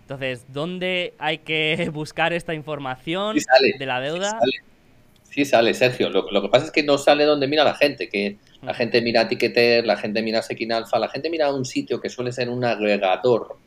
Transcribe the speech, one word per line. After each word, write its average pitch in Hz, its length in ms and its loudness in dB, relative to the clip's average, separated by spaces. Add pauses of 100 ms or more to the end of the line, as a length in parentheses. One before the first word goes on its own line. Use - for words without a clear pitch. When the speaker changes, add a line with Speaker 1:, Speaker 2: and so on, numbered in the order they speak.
Speaker 1:
Entonces, 131 520 -8
¿dónde 180 640 -4
hay 156 200 -2
que 156 500 0
<laughs> 156 40 -8
buscar 156 400 -2
esta 170 220 -4
información 151 840 -6
Speaker 2:
Sí - 80 0
sale, 131 340 4
Speaker 1:
de 135 80 -8
la 127 140 -4
Speaker 2:
sí 135 60 -6
Speaker 1:
deuda? 180 240 -4
Speaker 2:
sale. 226 220 0 (800)
Sí 143 140 0
sale, 117 300 4
Sergio. 127 360 0
Lo, 95 200 0
lo 101 120 2
que 101 60 -4
pasa 135 180 4
es - 40 -10
que 160 120 0
no 143 140 2
sale 147 280 4
donde 147 240 2
mira 147 160 4
la 120 100 2
gente, 139 340 0
que 101 280 -2 (260)
la 135 100 -8
Speaker 1:
Ujú. - 60 -8
Speaker 2:
gente 117 240 2
mira 117 260 2
Ticketer, 120 560 2
la 104 120 2
gente 110 260 -4
mira 113 200 -2
Sekin 113 300 -6
Alpha, 113 260 -2
la 110 100 0
gente 143 200 -6
mira 151 240 0
un 135 120 -4
sitio 127 360 -4
que - 80 -6
suele 123 240 -6
ser 123 160 -4
un 123 160 -4
agregador 104 1040 2